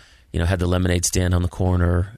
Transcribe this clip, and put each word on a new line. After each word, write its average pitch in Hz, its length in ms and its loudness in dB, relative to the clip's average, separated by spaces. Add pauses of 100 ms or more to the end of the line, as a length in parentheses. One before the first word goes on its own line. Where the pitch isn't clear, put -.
(340)
you 82 60 -2
know, 85 60 0
had 90 140 0
the 87 60 -2
lemonade 90 400 0
stand 92 300 0
on 87 80 0
the 90 40 0
corner, 90 720 0